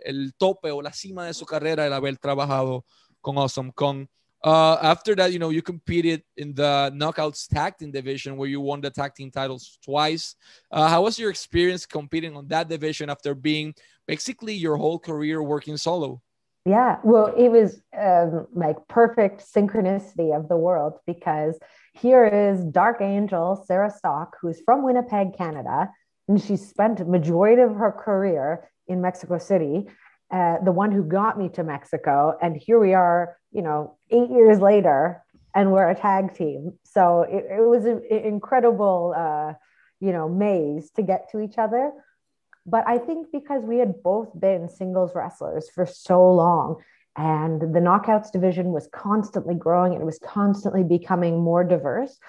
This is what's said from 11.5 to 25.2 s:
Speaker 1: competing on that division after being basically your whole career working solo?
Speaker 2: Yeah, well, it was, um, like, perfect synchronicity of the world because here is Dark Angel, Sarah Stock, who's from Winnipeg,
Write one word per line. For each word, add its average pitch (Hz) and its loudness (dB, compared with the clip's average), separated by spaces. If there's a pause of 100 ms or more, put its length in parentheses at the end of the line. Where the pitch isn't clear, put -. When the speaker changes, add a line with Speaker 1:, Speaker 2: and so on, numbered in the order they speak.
Speaker 1:
competing 160 -10
on 143 -18
that 160 -4
division 151 -6
after 143 -6
being 151 -4 (340)
basically 214 -8
your 165 -2
whole 156 -2
career 156 -6
working 151 -6
solo? 147 -4 (440)
Speaker 2:
Yeah, 214 2
well, 220 6 (100)
it 240 6
was, 226 4 (160)
um, 170 2
like, 156 -4
perfect 226 2 (100)
synchronicity 196 0
of 156 -4
the 170 2
world 165 0
because 160 -4 (340)
here 247 6
is 202 2
Dark 196 2
Angel, 196 -2
Sarah 196 0
Stock, 160 -6
who's 165 -8
from 269 2
Winnipeg, 240 -2